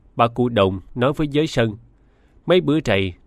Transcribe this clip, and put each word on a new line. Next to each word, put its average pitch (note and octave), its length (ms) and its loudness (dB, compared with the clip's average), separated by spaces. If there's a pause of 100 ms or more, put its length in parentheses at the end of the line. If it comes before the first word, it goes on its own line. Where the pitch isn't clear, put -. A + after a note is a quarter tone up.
(160)
bà A#2 120 2
cụ A#2+ 200 -2
Đồng G2 320 0 (140)
nói B2+ 180 0
với D3 160 -4
Giới D3 180 0
Sân, A2+ 300 -2 (680)
mấy F3+ 140 4
bữa D3+ 240 0
rày G2 300 0 (120)